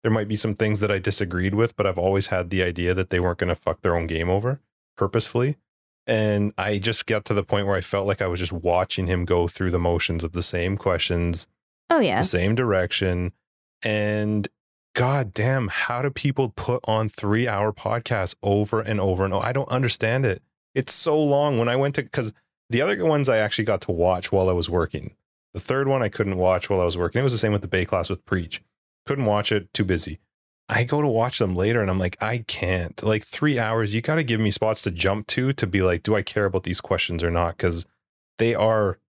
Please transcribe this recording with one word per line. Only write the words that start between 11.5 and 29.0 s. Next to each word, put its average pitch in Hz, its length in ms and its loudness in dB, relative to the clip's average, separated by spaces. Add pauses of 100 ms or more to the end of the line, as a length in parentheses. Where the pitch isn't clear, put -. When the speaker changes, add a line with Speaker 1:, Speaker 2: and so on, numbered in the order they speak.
Speaker 2:
Oh, 330 100 4
yeah. 123 200 2
Speaker 1:
the 165 80 2
same 95 260 2
direction. 92 800 0 (500)
And 107 680 0 (460)
god 127 400 0
damn, 123 340 0
how 120 320 -4
do 139 100 0
people 135 380 -2
put - 360 -4
on 110 240 2
three-hour 107 640 0
podcasts 110 680 -2
over 104 380 2
and 107 200 -2
over 95 260 0
and 95 80 -2
over? 98 100 0
I 120 80 -2
don't 139 160 -4
understand 127 560 0
it. 98 180 -2 (320)
It's 131 200 -2
so 156 280 2
long. 143 360 2
When 117 100 2
I 120 80 2
went 139 200 0
to, 151 80 -2
'cause 113 280 -4 (380)
the 117 100 2
other 185 240 0
ones 147 240 4
I 120 100 4
actually 107 260 0
got 104 180 0
to - 100 -6
watch 90 400 2
while 95 160 4
I 90 60 2
was 85 160 -2
working. 80 440 -2 (380)
The 92 80 -8
third 135 260 -2
one 135 160 2
I 107 60 0
couldn't 98 300 -2
watch 92 320 2
while 95 100 2
I 90 40 2
was 87 120 0
working. 87 240 0
It 135 40 0
was 131 80 2
the 117 60 0
same 107 140 2
with 101 100 2
the 92 60 -12
Bay 92 160 0
class 87 240 -2
with 90 160 -6
Preach. 87 380 -4 (420)